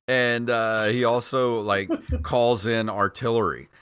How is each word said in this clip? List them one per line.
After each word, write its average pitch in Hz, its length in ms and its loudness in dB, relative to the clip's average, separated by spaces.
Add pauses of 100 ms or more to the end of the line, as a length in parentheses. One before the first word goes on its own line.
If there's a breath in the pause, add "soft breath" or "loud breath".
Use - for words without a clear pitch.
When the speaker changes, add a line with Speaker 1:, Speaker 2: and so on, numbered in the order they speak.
Speaker 1:
and, 120 420 0
uh, 110 360 0
he 120 180 0
also, 120 560 0
like, 101 300 -2 (180)
Speaker 2:
<laughs> - 160 -2
Speaker 1:
calls 120 420 2
in 113 240 0
artillery 101 800 -2 (140)